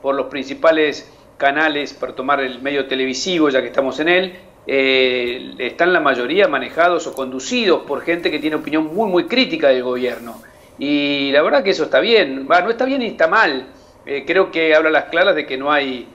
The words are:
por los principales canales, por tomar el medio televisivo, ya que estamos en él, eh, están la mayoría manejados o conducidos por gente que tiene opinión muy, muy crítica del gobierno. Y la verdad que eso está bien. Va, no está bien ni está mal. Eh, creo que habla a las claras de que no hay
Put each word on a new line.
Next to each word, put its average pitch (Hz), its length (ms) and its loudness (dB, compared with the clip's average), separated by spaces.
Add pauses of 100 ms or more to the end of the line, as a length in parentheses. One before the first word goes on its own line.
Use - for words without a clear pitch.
por 139 140 -2
los 135 140 -2
principales 147 840 0 (240)
canales, 147 560 0
por - 200 -8
tomar 135 260 -2
el 127 200 -6
medio 139 280 -4
televisivo, 139 640 0
ya 131 120 2
que 120 60 -6
estamos 131 320 -2
en 156 100 0
él, 185 260 0 (300)
eh, 131 920 0
están 170 340 0
la 170 60 4
mayoría 143 480 2
manejados 147 580 0
o 127 80 -8
conducidos 135 720 -2
por 131 180 -6
gente 170 300 -2
que 151 80 -4
tiene 151 160 -2
opinión 151 400 -2
muy, 220 120 0
muy 175 180 2
crítica 165 420 0
del 127 160 4
gobierno. 120 580 -6 (380)
Y 147 540 0
la 147 100 4
verdad 220 200 2
que 196 60 0
eso 165 140 0
está - 160 2
bien. 151 500 2
Va, 175 120 6
no 208 100 -2
está 247 140 -2
bien 269 160 -2
ni 220 80 -4
está 160 180 0
mal. 170 400 2 (400)
Eh, 139 180 -6
creo 180 240 2
que 160 240 2
habla 156 160 4
a - 20 2
las - 120 2
claras 175 320 2
de 151 100 -4
que 135 100 -8
no 139 160 -2
hay 135 440 -2